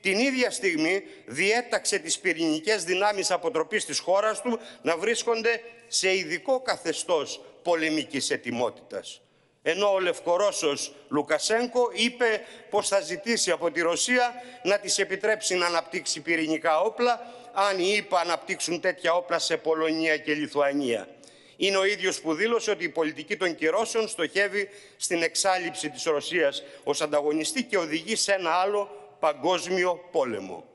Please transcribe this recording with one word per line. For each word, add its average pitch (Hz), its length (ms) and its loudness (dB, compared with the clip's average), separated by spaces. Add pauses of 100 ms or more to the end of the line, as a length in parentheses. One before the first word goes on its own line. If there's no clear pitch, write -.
την 196 180 0
ίδια 254 320 2
στιγμή 180 520 0 (240)
διέταξε 208 720 0
τις 160 200 -4
πυρηνικές 165 680 0
δυνάμεις 190 460 0
αποτροπής 165 540 0
της 143 140 -4
χώρας 202 440 0
του 233 160 0 (240)
να 165 140 0
βρίσκονται 226 640 0 (260)
σε 190 300 2
ειδικό 185 440 -2
καθεστώς 175 800 -2 (220)
πολεμικής 156 680 0
ετοιμότητας. 117 920 -4 (420)
Ενώ 196 300 2
ο 190 60 4
Λευκορώσος 175 960 0 (140)
Λουκασένκο 226 840 0
είπε 226 520 0 (260)
πως 196 180 0
θα 196 120 2
ζητήσει 185 500 -2
από 165 200 2
τη 170 100 -2
Ρωσία 240 640 2 (200)
να 196 160 2
της - 200 -2
επιτρέψει 202 560 0
να 175 120 2
αναπτύξει 165 540 -2
πυρηνικά 160 600 2
όπλα, 233 540 0 (180)
αν 196 260 2
οι 190 180 2
ηπα 190 240 2
αναπτύξουν 170 600 -2
τέτοια 175 340 0
όπλα 175 240 0
σε 160 180 0
Πολωνία 160 600 0
και 151 180 -2
Λιθουανία. 139 720 0 (480)
Είναι 196 200 2
ο 190 80 4
ίδιος 190 360 0
που 156 140 0
δήλωσε 220 360 0
ότι 180 140 0
η 165 40 -2
πολιτική 156 480 -2
των 170 180 0
κυρώσεων 214 540 0
στοχεύει 196 600 -2 (280)
στην 170 260 0
εξάλειψη 170 680 0
της - 140 -10
Ρωσίας 151 580 0 (220)
ως 147 160 0
ανταγωνιστή 151 640 0
και 208 160 0
οδηγεί 165 380 0
σε - 160 2
ένα 185 180 2
άλλο 202 400 2 (300)
παγκόσμιο 170 920 0
πόλεμο. 104 520 -2 (100)